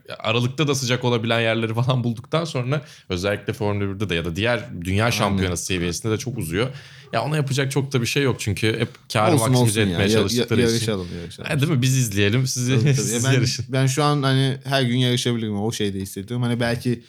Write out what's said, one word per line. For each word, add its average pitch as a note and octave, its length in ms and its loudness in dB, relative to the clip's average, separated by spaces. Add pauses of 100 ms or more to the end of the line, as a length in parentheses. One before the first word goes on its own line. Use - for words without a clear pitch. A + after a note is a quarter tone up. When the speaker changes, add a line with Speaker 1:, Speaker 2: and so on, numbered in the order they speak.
(200)
Speaker 1:
Aralık'ta B2 480 0
da C#3+ 80 2
sıcak B2+ 280 -2
olabilen A#2 380 0
yerleri A2+ 320 0
falan B2 300 0
bulduktan A#2+ 420 -4
sonra C#3 360 -4 (280)
özellikle G2+ 440 -2
Formula G2+ 420 -2
birde G2+ 140 -4
de F2 60 -2
ya E2 100 -2
da E2+ 100 -4
diğer A2+ 280 0 (200)
dünya F#2 200 0
Speaker 2:
Aynen. A#2 140 2
Speaker 1:
şampiyonası F#2+ 480 0
seviyesinde F2+ 480 -2
de G#2+ 40 2
çok - 200 -8
uzuyor. F2 300 -2 (460)
Ya A2+ 100 0
ona D3 120 -2
yapacak C3+ 360 0
çok C3+ 220 -2
da B2+ 80 2
bir A2+ 40 -2
şey C#3+ 180 0
yok B2 160 2
çünkü A2 400 0
hep A#2 100 -2 (240)
kârı A2 220 4
Speaker 2:
Olsun, A2+ 160 4
Speaker 1:
maksimize A#2 300 4
Speaker 2:
olsun G2+ 100 4
ya. F2 40 0
Speaker 1:
etmeye G#2 80 2
Speaker 2:
Ya-, G2 60 4
ya-, A2 120 4
Speaker 1:
çalıştıkları A2+ 400 2
için. A#2 100 4
Speaker 2:
yarışalım, G#2+ 360 -2 (140)
yarışalım. - 280 -10
Speaker 1:
Ha, D3+ 120 0
değil D#3 100 2
mi? C3 100 2
Biz C3 160 4
izleyelim, A2 500 2
siz, B2 200 -4
Speaker 2:
Tabii, C3 140 2
tabii. C#3 120 4
Speaker 1:
siz G#2+ 180 2 (120)
Speaker 2:
Ya C3 60 2
ben, C3+ 40 4
Speaker 1:
yarışın. B2 360 0
Speaker 2:
ben C3+ 180 2
şu C3 160 0
an D3 200 2
hani C3+ 400 2
her C3+ 180 0
gün A#2+ 160 2
yarışabilirim. A#2+ 640 0
O A2 100 -2
şeyde G2+ 280 -2
hissediyorum. G2+ 440 -6
Hani A#2+ 160 0
belki A#2 500 -2